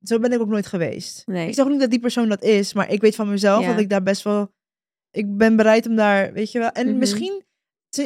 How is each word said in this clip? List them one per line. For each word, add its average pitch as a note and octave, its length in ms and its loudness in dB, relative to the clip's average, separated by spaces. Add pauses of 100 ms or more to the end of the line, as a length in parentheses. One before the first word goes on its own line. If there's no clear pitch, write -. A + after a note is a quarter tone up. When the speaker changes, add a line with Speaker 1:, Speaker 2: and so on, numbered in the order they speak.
Speaker 1:
zo A#3 160 -2
ben A#3+ 120 0
ik B3 80 0
ook A3 100 -4
nooit G#3 160 -2
geweest. - 640 -6
Speaker 2:
Nee. F3 200 -4
Speaker 1:
Ik A3+ 60 -6
zeg C4+ 120 2
ook C#4 60 0
niet C#4+ 80 0
dat B3+ 100 2
die A#3+ 100 0
persoon A#3 300 -2
dat G3+ 140 -2
is, G3+ 300 2
maar G3 180 -2
ik - 100 -2
weet G#3+ 140 4
van G#3 140 -4
mezelf G3+ 340 2
Speaker 2:
Ja. F#3 80 0
Speaker 1:
dat G#3+ 80 0
ik G3+ 100 0
daar G3 140 0
best G3 200 -2
wel, G#3 300 -2 (580)
ik G3+ 260 -6
ben A3+ 180 6
bereid A3 320 4
om A3+ 80 -2
daar, G3+ 380 2
weet G#3+ 180 -6
je B3 80 -4
wel. A3+ 120 -2
En B3 160 -2
Speaker 2:
Mhm. - 100 -2
Speaker 1:
misschien, E4 460 -2 (460)
si-, - 160 -6